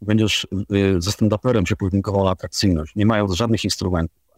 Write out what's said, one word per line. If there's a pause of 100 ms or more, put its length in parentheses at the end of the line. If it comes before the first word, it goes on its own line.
będziesz, (260)
y,
ze
stand-uperem
się
pojedynkował
na
atrakcyjność,
nie
mając
żadnych
instrumentów (200)